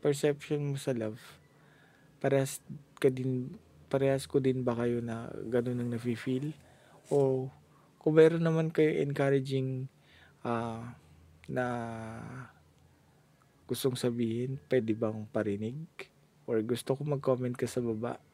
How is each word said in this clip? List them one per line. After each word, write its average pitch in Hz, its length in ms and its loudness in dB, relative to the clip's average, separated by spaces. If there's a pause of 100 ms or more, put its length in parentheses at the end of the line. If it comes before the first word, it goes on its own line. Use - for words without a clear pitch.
perception 143 720 0
mo 135 40 -4
sa 135 200 -4
love? 110 240 -6 (960)
Parehas 135 440 2 (360)
ka 143 160 4
din, 127 400 -4 (360)
parehas 135 360 2
ko 143 160 2
din 127 240 2
ba 120 80 2
kayo 120 300 0
na 117 260 -8 (200)
ganun 123 320 0
ang 120 120 -4
nafe-feel? 127 640 -4 (560)
O 135 360 2 (520)
kung 156 160 4
meron 165 260 8
naman 160 300 2
kayo 156 160 4 (120)
encouraging, 135 880 0 (560)
ah, 117 520 -4 (520)
na 127 180 -2 (2000)
gustong 123 280 -2
sabihin, 120 720 -2
pwede 117 280 2
bang 110 360 -4
parinig? 107 560 -4 (560)
Or 117 160 0
gusto 120 400 -2
ko 147 80 -4
mag-comment 127 480 0
ka 123 120 -2
sa 127 120 -2
baba. 117 400 -4 (140)